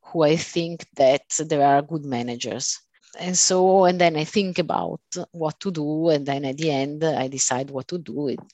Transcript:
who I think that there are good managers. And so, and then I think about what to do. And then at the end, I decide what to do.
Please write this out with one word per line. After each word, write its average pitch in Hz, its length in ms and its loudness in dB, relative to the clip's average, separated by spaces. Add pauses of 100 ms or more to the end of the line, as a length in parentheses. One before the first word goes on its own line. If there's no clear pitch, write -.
who 165 200 -2
I 151 120 4
think 170 500 -6 (120)
that 135 260 4 (240)
there 147 180 2
are 143 160 6
good 151 240 -6
managers. 120 760 -6 (400)
And 180 180 -4
so, 185 460 4
and 180 160 4
then 170 160 4
I 151 80 0
think 190 340 -2
about 147 440 -2 (300)
what 156 300 -6
to 196 100 -4
do. 156 380 0
And 143 160 2
then 139 200 -2
at 135 120 -4
the 156 140 0
end, 147 320 -2
I 131 240 0
decide 135 420 -2
what 135 200 -8
to 180 80 -6
do. 143 380 -6 (180)